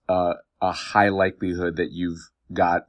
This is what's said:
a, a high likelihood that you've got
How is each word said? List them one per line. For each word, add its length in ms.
a, 280
a 100
high 380
likelihood 640
that 160
you've 380
got 360